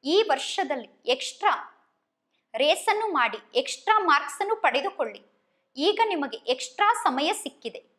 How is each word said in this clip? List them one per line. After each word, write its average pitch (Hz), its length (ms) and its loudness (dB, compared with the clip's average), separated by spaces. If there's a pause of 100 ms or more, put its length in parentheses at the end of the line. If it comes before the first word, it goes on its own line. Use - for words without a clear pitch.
ಈ 311 140 0 (120)
ವರ್ಷದಲ್ಲಿ 269 600 -4 (160)
ಎಕ್ಸ್ಟ್ರಾ 269 480 -2 (1000)
ರೇಸನ್ನು 381 600 0
ಮಾಡಿ 226 260 0 (160)
ಎಕ್ಸ್ಟ್ರಾ 403 440 0
ಮಾರ್ಕ್ಸ್ 302 420 0
ಅನ್ನು 415 140 6
ಪಡೆದುಕೊಳ್ಳಿ. 277 680 -2 (560)
ಈಗ 415 280 0
ನಿಮಗೆ 285 320 -4 (100)
ಎಕ್ಸ್ಟ್ರಾ 254 400 0 (160)
ಸಮಯ 285 300 0
ಸಿಕ್ಕಿದೆ. - 480 -10 (160)